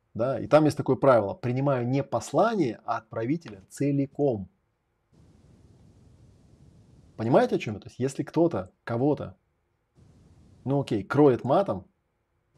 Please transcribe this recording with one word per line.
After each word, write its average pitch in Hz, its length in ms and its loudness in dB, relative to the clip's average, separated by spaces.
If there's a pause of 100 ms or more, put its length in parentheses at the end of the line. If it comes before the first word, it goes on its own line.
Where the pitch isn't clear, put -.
(140)
Да? 117 260 -2
И 104 80 -8
там 151 180 6
есть 143 120 0
такое 127 180 0
правило: 110 380 4
принимаю 127 540 -2
не 135 160 0
послание, 151 840 -2
а 117 120 -4
отправителя 113 720 -8
целиком. 139 800 -2 (2750)
Понимаете, 185 380 2
о 165 40 -2
чем 107 160 -8
я? 95 40 -12
То - 80 -18
есть, - 120 -14
если 135 240 -4
кто-то, 151 480 -2 (120)
кого-то, 117 520 -4 (1300)
ну 135 160 0
окей, 107 220 -4
кроет 135 400 4
матом, 120 420 0 (720)